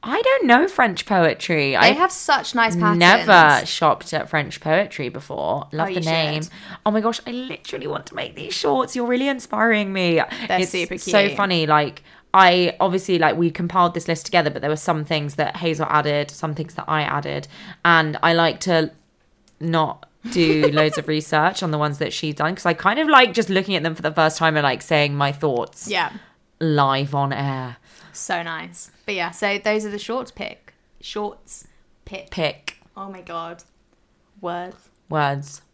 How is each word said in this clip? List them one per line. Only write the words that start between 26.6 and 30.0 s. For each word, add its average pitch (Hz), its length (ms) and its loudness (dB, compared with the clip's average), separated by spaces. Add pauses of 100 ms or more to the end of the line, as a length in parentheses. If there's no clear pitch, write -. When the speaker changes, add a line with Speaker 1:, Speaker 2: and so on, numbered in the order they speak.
Speaker 1:
on 139 180 0
air. 131 440 -6 (380)
Speaker 2:
So 175 280 -6
nice. 170 480 -12 (160)
But 208 80 -6
yeah, 175 160 -4
so 202 280 -4
those 214 280 -2
are 208 40 -8
the 208 80 -8
shorts 240 320 -8